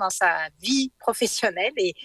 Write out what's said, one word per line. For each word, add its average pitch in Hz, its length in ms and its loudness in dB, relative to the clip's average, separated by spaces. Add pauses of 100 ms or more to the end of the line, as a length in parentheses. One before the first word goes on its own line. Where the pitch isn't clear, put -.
dans 190 80 0
sa 165 400 0 (140)
vie 262 360 0
professionnelle. 220 800 0
Et 185 180 0 (100)